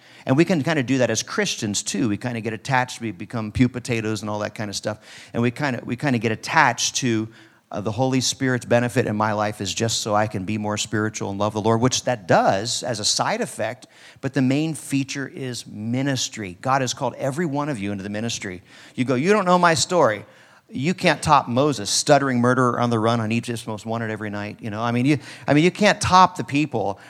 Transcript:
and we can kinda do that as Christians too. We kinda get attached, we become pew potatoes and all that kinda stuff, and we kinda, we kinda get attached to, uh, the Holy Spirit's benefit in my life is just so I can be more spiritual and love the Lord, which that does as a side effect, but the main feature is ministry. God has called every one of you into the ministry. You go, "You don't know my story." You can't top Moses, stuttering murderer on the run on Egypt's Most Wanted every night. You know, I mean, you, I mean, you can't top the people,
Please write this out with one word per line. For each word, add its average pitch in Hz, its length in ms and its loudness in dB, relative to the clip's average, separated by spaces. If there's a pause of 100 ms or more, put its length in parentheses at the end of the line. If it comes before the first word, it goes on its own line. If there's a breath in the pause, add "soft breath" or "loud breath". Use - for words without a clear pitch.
(260 loud breath)
and 131 100 2
we 165 80 6
can 170 180 2
kinda 156 200 0
do 131 160 0
that 117 120 4
as 110 120 -2
Christians - 600 -4
too. 135 260 -2
We 101 100 -2
kinda 120 240 -6
get 110 100 -6
attached, 127 480 -2
we 113 100 -6
become 107 400 -8
pew 123 180 4
potatoes 110 520 -4
and 104 100 -6
all 104 100 -4
that 104 140 -6
kinda 107 200 -8
stuff, 107 240 -6 (340 loud breath)
and 117 100 0
we 120 80 2
kinda, 127 340 -2
we 123 120 -6
kinda 127 220 0
get 113 120 0
attached 127 640 2
to, 113 320 0 (440 loud breath)
uh, - 80 -6
the 104 100 -4
Holy 131 300 0
Spirit's 127 460 -2
benefit 120 380 2
in 107 120 -2
my 107 160 0
life 104 280 -2
is 95 140 -6
just 113 260 -2
so 104 140 -2
I 107 140 2
can 98 160 -6
be 107 120 -4
more 104 200 -4
spiritual 107 540 -4
and 98 100 -4
love 104 140 0
the 107 60 -4
Lord, 113 200 2
which 123 240 0
that 110 240 -4
does 117 560 2
as 107 160 -4
a 104 40 -4
side 160 360 0
effect, 120 480 -8 (320 loud breath)
but 135 140 -4
the 139 80 2
main 143 320 2
feature 135 520 -4
is 127 400 -10
ministry. 110 920 -4
God 135 220 0
has 123 120 -2
called 120 240 -4
every 151 280 -2
one 143 220 -4
of 120 120 -4
you 101 100 -4
into 98 140 -6
the 101 60 -8
ministry. 104 520 -6 (320 loud breath)
You 151 100 -2
go, 123 120 0
"You 165 160 2
don't 202 140 2
know 180 120 6
my 170 160 6
story." 120 500 2 (460 loud breath)
You 151 240 -2
can't 160 280 0
top 147 240 4
Moses, 123 440 0
stuttering 139 500 4
murderer 123 400 4
on 120 80 2
the 117 100 2
run 117 220 2
on 107 100 -2
Egypt's 117 360 -4
Most 107 180 -8
Wanted 113 260 -4
every 107 200 -6
night. 104 300 -8
You 113 100 -8
know, 107 120 -6
I 120 100 0
mean, 120 120 2
you, 143 140 4 (280 loud breath)
I 135 60 4
mean, 151 100 6
you 180 80 6
can't 202 300 4
top 180 360 6
the 175 60 -6
people, 131 560 -2 (100)